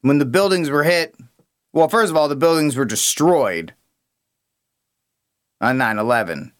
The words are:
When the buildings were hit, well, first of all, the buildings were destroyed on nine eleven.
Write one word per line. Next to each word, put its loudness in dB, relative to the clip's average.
When 2
the 0
buildings 0
were 0
hit, 0
well, 2
first 0
of 0
all, 2
the -2
buildings 2
were 0
destroyed 0
on 0
nine -2
eleven. -2